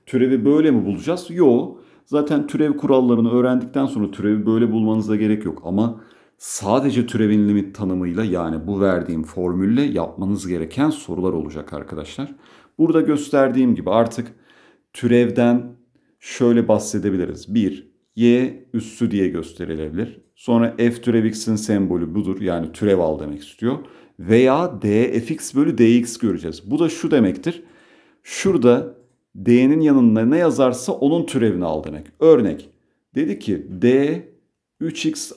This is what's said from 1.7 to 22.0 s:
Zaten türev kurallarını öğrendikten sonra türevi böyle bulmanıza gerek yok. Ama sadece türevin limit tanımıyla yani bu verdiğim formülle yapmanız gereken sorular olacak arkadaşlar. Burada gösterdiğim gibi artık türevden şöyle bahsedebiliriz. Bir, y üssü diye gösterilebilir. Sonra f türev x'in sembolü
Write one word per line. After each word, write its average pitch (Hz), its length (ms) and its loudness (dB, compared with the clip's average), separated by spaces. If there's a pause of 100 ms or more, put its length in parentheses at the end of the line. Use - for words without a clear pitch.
Zaten 147 420 -2
türev 143 300 -2
kurallarını 120 540 2
öğrendikten 127 540 0
sonra 104 260 -4
türevi 104 340 -2
böyle 110 260 2
bulmanıza 110 440 0
gerek 107 300 0
yok. 82 200 -8
Ama 107 360 -2 (360)
sadece 120 680 0
türevin 104 440 2
limit 98 260 0
tanımıyla 92 480 -4
yani 85 440 -4
bu 98 140 -4
verdiğim 87 420 0
formülle 92 580 -2
yapmanız 98 640 -4
gereken 90 420 -2
sorular 90 440 -4
olacak 78 400 -8
arkadaşlar. 78 600 -12 (420)
Burada 160 240 4
gösterdiğim 135 720 2
gibi 90 140 -6
artık 113 440 0 (600)
türevden 120 840 2 (440)
şöyle 120 480 2
bahsedebiliriz. 95 880 -2
Bir, 92 360 -2 (240)
y 120 480 2 (100)
üssü 113 380 -4
diye 98 160 0
gösterilebilir. 82 920 -8 (140)
Sonra 117 420 0
f 117 240 0
türev 113 240 0
x'in 110 300 -2
sembolü 92 600 -2